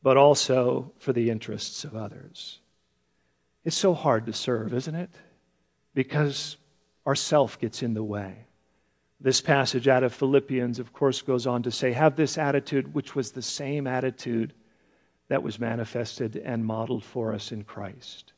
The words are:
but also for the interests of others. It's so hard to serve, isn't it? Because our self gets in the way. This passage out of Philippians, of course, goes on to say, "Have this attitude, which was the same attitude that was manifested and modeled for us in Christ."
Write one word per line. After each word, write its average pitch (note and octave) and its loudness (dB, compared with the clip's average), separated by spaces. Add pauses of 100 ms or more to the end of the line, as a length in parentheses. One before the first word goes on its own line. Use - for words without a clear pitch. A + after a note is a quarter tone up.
but C3 6
also C3 6
for - -2
the A#2 2
interests - -6
of C#3+ -12
others. - -14 (1040)
It's E3 -2
so F#3 4
hard A#2 2
to A2+ -6
serve, A2 -2
isn't C3 -4
it? F3+ -8 (840)
Because C#3+ -2 (480)
our C#3 2
self C3+ 2
gets A2+ -4
in A#2 -2
the G#2+ -2
way. G#2 -8 (760)
This C3 2
passage C3+ 2
out B2+ 6
of B2 0
Philippians, C3 2
of A#2+ -10
course, C3+ 0
goes B2+ 0
on A#2+ 0
to A#2+ -2
say, B2+ -2
"Have C#3+ 4
this D#3 0
attitude, C#3+ -2
which C#3 -6
was C3 -4
the B2+ -12
same C#3+ -6
attitude B2+ -2 (760)
that C#3 0
was A2+ -6
manifested A#2 -6
and A#2 -4
modeled A2 -4
for A2+ -6
us G#2 -10
in G#2+ -10
Christ." - -16